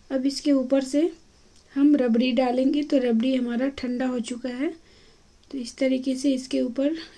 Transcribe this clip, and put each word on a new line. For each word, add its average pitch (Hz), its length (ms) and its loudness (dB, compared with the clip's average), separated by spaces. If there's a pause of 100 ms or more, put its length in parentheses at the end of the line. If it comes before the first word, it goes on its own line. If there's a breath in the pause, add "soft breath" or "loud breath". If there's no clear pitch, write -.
(120)
अब 262 140 -2
इसके 277 280 0
ऊपर 269 300 2
से 302 280 0 (600)
हम 285 220 6
रबड़ी 247 380 2
डालेंगे, 262 500 2
तो 294 160 2
रबड़ी 247 360 2
हमारा 240 360 -2
ठंडा 247 360 -4
हो 254 140 -2
चुका 240 300 -8
है। 269 220 -4 (760 soft breath)
तो 277 60 -10
इस 233 200 -10
तरीके 262 380 0
से 269 180 0
इसके 262 280 -2
ऊपर 269 340 -2 (220 loud breath)